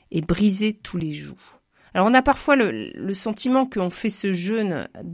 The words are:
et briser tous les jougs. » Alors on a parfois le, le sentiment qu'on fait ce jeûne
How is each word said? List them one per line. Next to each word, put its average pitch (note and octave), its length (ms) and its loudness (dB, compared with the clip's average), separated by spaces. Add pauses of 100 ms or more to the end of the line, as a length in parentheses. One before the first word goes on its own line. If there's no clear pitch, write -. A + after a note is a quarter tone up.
et E3 120 -2
briser G#3 520 2
tous - 240 -10
les D#3+ 140 -4
jougs. » D3 260 -12 (560)
Alors F#3+ 140 4
on B3 80 6
a B3+ 80 6
parfois C#4 320 4
le, C3 400 0
le G3 180 -6
sentiment B3+ 540 0
qu'on F#3 240 -2
fait - 180 -4
ce G3+ 220 -2
jeûne F#3 560 -2 (260)